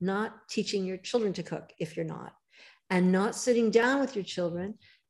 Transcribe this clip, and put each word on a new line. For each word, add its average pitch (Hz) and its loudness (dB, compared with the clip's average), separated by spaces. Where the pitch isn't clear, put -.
not 196 -4
teaching 202 -2
your 185 -4
children 208 -2
to 175 -8
cook - -10
if 160 -8
you're 165 -4
not, - -12
and 185 4
not 190 2
sitting 233 2
down 233 4
with 262 -2
your 196 -4
children 180 -4